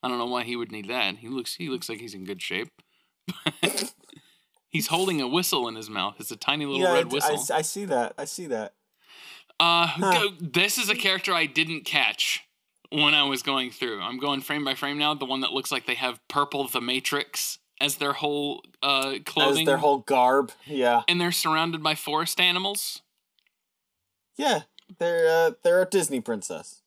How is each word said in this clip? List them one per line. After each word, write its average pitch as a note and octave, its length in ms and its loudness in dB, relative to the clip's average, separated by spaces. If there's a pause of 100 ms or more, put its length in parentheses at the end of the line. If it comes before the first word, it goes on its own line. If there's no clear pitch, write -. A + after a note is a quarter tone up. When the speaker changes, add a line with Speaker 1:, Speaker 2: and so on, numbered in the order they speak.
Speaker 1:
I B2 60 -6
don't B2 100 -2
know A#2 80 -2
why B2 180 -2
he A#2 120 -6
would A#2 160 -6
need G#2 180 -12
that. A2 280 -2
He A2+ 100 -16
looks, B2+ 280 -6
he C3+ 140 -8
looks C3 200 -6
like A2 100 -8
he's G#2+ 160 -14
in F#2 100 -12
good F#2+ 160 -8
shape. F2+ 280 -6 (920)
<laughs> - 0 - (1080)
He's A3 160 -2
holding F3 320 0
a C3 80 -2
whistle D3 400 0
in A2 80 -8
his A2 140 -12
mouth. G2+ 300 -4
It's G#2+ 100 -12
a A2+ 60 -10
tiny D3 300 -2
little C#3 160 -2
Speaker 2:
Yeah, F#3 120 4
Speaker 1:
red E3 140 2
Speaker 2:
I - 20 -12
d-, - 0 -
I B2+ 40 -6
Speaker 1:
whistle. D3+ 220 0
Speaker 2:
s-, C3 160 -4
I D#3+ 120 0
see G3 220 -6
that. B2+ 320 -2
I - 80 -8
see - 220 -12
that. A2 260 -4 (840)
Speaker 1:
Uh, E3+ 280 4
Speaker 2:
Huh. F3 260 0
Speaker 1:
go, G3+ 160 2 (100)
this F3 380 0
is A3 120 -2
a G#3+ 60 2
character F#3+ 380 0
I E3 140 2
didn't D#3 380 -2
catch - 580 0 (480)
when D3 240 2
I D3 80 4
was C3+ 180 -2
going C3 300 -4
through. A2 300 -6
I'm A#2+ 180 -6
going C#3 220 -2
frame D3 220 -4
by C3+ 120 -2
frame C#3+ 240 -6
now. D3 160 0
The C#3 100 -6
one C3 160 -2
that C3+ 120 -2
looks C3 180 -2
like C3 160 -4
they B2 80 0
have B2+ 320 -4
purple C#3 400 -2
The A#2+ 140 -2
Matrix C3 760 -4 (240)
as C#3+ 140 0
their C#3+ 180 -2
whole, D3 480 -4 (220)
uh, C3+ 320 0
Speaker 2:
As - 100 -8
Speaker 1:
clothing. D3 400 2
Speaker 2:
their C#3 120 4
whole C3+ 220 4
garb, B2+ 520 4 (160)
yeah. B2 400 4
Speaker 1:
And F3 120 2
they're F3 120 0
surrounded D#3+ 500 0
by D#3 140 0
forest D#3+ 440 -2
animals. F#3 600 0 (1400)
Speaker 2:
Yeah, B3+ 240 2 (380)
they're, E3+ 280 8
uh, D#3+ 240 6 (120)
they're F3 180 6
a F#3 80 6
Disney D#3+ 320 2
princess. - 640 -8